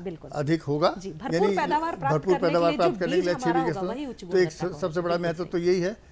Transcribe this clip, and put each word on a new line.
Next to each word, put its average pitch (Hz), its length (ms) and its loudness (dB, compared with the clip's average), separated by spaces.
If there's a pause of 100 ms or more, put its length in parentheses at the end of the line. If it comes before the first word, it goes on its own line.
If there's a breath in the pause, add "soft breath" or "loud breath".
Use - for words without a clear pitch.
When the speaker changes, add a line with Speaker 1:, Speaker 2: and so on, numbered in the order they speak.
Speaker 1:
बिल्कुल। 160 280 -10
Speaker 2:
अधिक 151 320 0
होगा। 151 360 2
Speaker 1:
जी, 180 140 -10
भरपूर 226 220 -4
Speaker 2:
यानी 392 220 2
Speaker 1:
पैदावार 311 400 0
प्राप्त 175 160 0
Speaker 2:
भरपूर 175 220 2
Speaker 1:
करने 180 60 0
के 185 60 2
Speaker 2:
पैदावार 170 240 4
Speaker 1:
लिए - 80 0
Speaker 2:
प्राप्त 175 160 4
Speaker 1:
जो 185 60 -8
Speaker 2:
करने - 120 -2
के 320 40 2
लिए 359 60 4
Speaker 1:
बीज 175 120 2
Speaker 2:
अच्छी - 160 -2
Speaker 1:
हमारा 262 160 2
Speaker 2:
बीज 165 100 -2
Speaker 1:
होगा, 185 120 -4
Speaker 2:
का 220 60 -4
Speaker 1:
वही 285 120 -8
उच्च 233 140 -10
Speaker 2:
तो 190 60 -14
एक 170 60 -12
Speaker 1:
गुणवत्ता 180 360 2
Speaker 2:
स-, 147 120 -10
सबसे 185 60 0
Speaker 1:
होगा। 170 140 -2
Speaker 2:
बड़ा 170 180 0
महत्व 170 200 -2
Speaker 1:
बिल्कुल 175 220 -2
Speaker 2:
तो 175 60 0
यही 180 140 4
है 190 160 -2 (160)